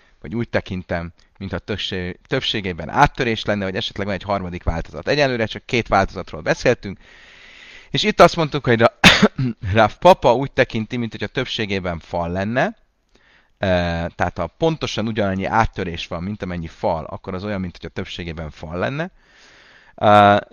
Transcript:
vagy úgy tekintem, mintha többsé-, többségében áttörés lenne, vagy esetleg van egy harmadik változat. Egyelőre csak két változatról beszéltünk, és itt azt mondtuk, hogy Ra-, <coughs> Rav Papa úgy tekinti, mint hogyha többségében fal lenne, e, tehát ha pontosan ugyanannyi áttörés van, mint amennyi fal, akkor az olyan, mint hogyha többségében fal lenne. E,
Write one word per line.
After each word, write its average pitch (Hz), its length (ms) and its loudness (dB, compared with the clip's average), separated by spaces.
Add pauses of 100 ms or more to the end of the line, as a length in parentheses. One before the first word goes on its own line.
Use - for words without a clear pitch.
(200)
vagy 80 140 -12
úgy 117 140 -4
tekintem, 90 640 -4 (260)
mintha 95 200 -8
többsé-, 92 680 -6
többségében 92 640 -4
áttörés 117 560 0
lenne, 104 200 -2
vagy 95 120 -4
esetleg 101 300 -6
van 101 80 -4
egy 90 80 -8
harmadik 92 400 -4
változat. 82 460 -6
Egyelőre 127 380 0
csak - 200 -12
két 117 220 -2
változatról 95 520 0
beszéltünk, 117 580 -2 (920)
és - 120 -2
itt 208 180 2
azt 175 160 8
mondtuk, 151 280 -2
hogy 117 140 4
Ra-, 113 200 4 (380)
<coughs> 117 360 -4
Rav 107 260 4
Papa 170 360 6
úgy 135 180 -2
tekinti, 120 440 -2
mint 117 140 -4
hogyha 107 160 -8
többségében 98 720 -4
fal 85 320 -6
lenne, 110 460 -2 (840)
e, 101 80 -2 (420)
tehát 87 260 -4
ha 87 120 -4
pontosan 139 600 -2
ugyanannyi 98 380 -2
áttörés 90 600 -2
van, 85 160 -8
mint 104 200 -8
amennyi 87 240 -6
fal, 82 380 -4
akkor - 300 -12
az 92 100 -8
olyan, 104 160 -6
mint 90 160 -8
hogyha - 180 -14
többségében 82 560 -10
fal 82 280 -12
lenne. 143 320 -4 (840)
E, 104 580 6